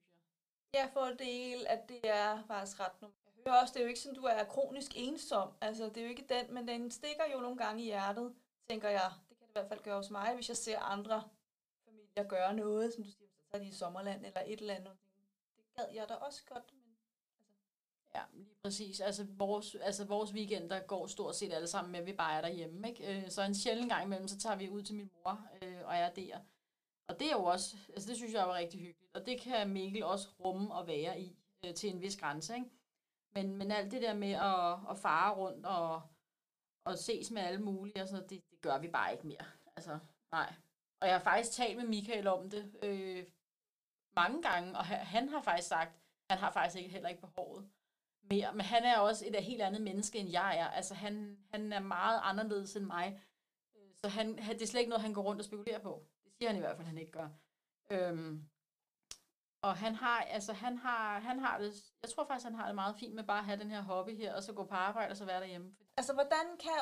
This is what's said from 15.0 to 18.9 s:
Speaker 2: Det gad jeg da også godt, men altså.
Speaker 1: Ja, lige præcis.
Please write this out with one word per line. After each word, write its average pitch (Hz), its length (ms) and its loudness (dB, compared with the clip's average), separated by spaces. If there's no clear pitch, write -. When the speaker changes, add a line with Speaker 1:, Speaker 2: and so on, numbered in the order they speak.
Speaker 2:
Det - 80 -20
gad 208 180 -4
jeg 214 140 -6
da 233 60 -4
også 277 300 -8
godt, 247 280 -14
men 240 240 -20
altså. 208 140 -20
Speaker 1:
Ja, - 60 -2
lige 202 280 -20
præcis. 202 380 -4